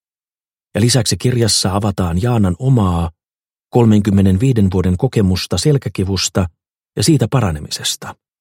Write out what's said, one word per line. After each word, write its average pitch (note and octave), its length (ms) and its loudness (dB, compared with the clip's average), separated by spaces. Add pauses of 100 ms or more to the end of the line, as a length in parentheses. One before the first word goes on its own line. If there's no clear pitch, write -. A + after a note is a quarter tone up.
(760)
ja G2+ 60 0
lisäksi A2+ 360 0
kirjassa A#2 580 -2
avataan F#2+ 480 -2
Jaanan A2 360 0
omaa F#2 520 0 (600)
kolmenkymmenenviiden G#2 1000 2
vuoden F2+ 240 0
kokemusta F#2 600 -2
selkäkivusta G2 880 -2 (500)
ja - 60 -2
siitä D3 280 2
paranemisesta. - 840 -4 (260)